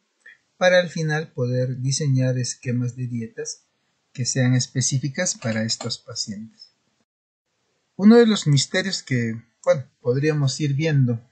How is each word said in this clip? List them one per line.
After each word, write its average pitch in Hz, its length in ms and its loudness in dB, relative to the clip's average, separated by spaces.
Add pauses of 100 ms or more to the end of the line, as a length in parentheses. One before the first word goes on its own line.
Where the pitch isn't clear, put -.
(580)
Para 180 220 4
al 175 100 0
final 156 380 -4
poder 127 520 -4
diseñar 131 600 0
esquemas 123 560 -4
de 127 100 -8
dietas 120 600 -10 (500)
que 127 100 -4
sean 127 280 2
específicas 135 840 -2
para 110 280 -4
estos 113 340 -6
pacientes. - 720 -12 (1300)
Uno 214 180 8
de 233 100 8
los 208 220 0
misterios 180 560 0
que, 117 320 -4 (300)
bueno, 175 180 2 (160)
podríamos 139 600 0
ir 143 120 0
viendo 135 480 2 (100)